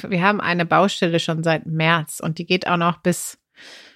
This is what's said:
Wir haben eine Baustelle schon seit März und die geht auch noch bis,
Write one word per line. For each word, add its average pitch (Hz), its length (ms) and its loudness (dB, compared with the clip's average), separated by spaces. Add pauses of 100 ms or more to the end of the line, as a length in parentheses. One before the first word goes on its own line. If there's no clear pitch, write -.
Wir 175 140 -2
haben 202 180 2
eine 175 260 0
Baustelle 170 540 2
schon 160 240 -2
seit 160 220 0
März 160 560 0
und 160 160 -4
die 170 80 -10
geht 180 220 0
auch 175 100 0
noch 170 220 0
bis, - 380 -2 (580)